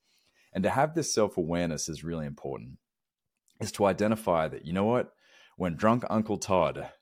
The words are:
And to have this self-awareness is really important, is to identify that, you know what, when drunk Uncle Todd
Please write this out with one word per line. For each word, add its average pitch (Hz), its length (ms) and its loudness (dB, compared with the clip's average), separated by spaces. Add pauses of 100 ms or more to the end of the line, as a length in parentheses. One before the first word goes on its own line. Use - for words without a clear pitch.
(540)
And 92 100 0
to 98 60 2
have 151 240 0
this 160 180 -2
self-awareness 85 800 0
is 73 140 -10
really 80 200 -6
important, 67 540 -10 (840)
is 107 120 -6
to 104 120 2
identify 98 640 2
that, - 160 -10
you 76 80 -6
know 95 140 2
what, 120 260 0 (440)
when 87 200 -2
drunk 113 320 4
Uncle 107 300 0
Todd 78 500 2 (140)